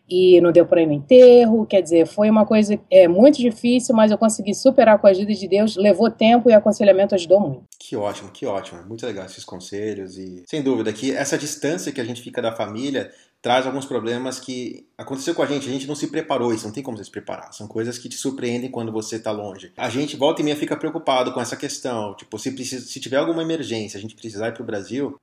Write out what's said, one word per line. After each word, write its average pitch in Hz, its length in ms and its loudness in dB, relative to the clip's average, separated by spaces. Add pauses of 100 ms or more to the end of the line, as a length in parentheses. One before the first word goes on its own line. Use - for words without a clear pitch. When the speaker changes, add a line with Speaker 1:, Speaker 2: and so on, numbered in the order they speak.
Speaker 1:
e 180 320 6
não 170 120 4
deu 165 140 6
pra 170 160 2
ir 160 40 2
no 151 60 0
enterro, 240 720 8
quer 196 140 2
dizer, 165 260 2
foi 208 220 0
uma 214 160 4
coisa, 208 340 0 (120)
é, 185 180 10
muito 226 300 6
difícil, 240 560 0
mas 220 160 4
eu 208 80 0
consegui 208 360 0
superar 233 440 4
com 214 80 2
a 196 40 6
ajuda 202 220 -2
de 196 160 -6
Deus, 208 280 0
levou 202 340 2
tempo 233 400 2
e - 20 6
o 214 60 8
aconselhamento 202 560 2
ajudou 180 260 2
muito. 139 220 -6 (160)
Speaker 2:
Que - 180 -14
ótimo, 101 340 -8
que - 140 -16
ótimo, 95 420 -8
muito 113 200 -14
legal 98 180 -10
esses - 200 -20
conselhos 98 720 -12
e, 92 280 -16
sem 156 160 -8
dúvida, 113 300 -2
que 127 200 -6
essa 139 260 -4
distância 147 540 -8
que - 80 -10
a 117 40 -6
gente 120 160 -10
fica - 220 -10
da 113 120 -4
família 113 560 -8 (300)
traz 131 260 0
alguns 131 180 -8
problemas 123 560 -8
que 123 460 -14 (100)
aconteceu 135 380 -4
com 165 80 0
a 139 40 0
gente, 135 220 -4
a 123 40 -6
gente 135 140 -8
não 147 80 -8
se 143 120 -8
preparou, 135 480 -4
isso 110 100 -8
não 107 80 -10
tem 139 100 -10
como 127 140 -10
você 101 80 -14
se - 60 -20
preparar, - 420 -14
são 107 160 -16
coisas 117 300 -8
que - 100 -16
te - 80 -16
surpreendem 127 540 -8
quando 117 200 -8
você 110 280 -8
tá 110 120 -10
longe. 101 460 -12
A 123 140 -8
gente 143 260 -6
volta 156 240 0
e 156 40 -4
meia 147 120 -2
fica 151 180 -6
preocupado 147 580 -4
com 131 100 -8
essa 117 120 -8
questão, 117 640 -8
tipo, - 220 -16
se 131 140 -8
precisa, 127 340 -12
se - 140 -16
tiver 127 180 -4
alguma 165 240 -2
emergência, 113 560 -8
a - 20 -16
gente 110 140 -14
precisar 110 340 -10
ir 117 60 -10
pro - 100 -14
Brasil, 110 580 -8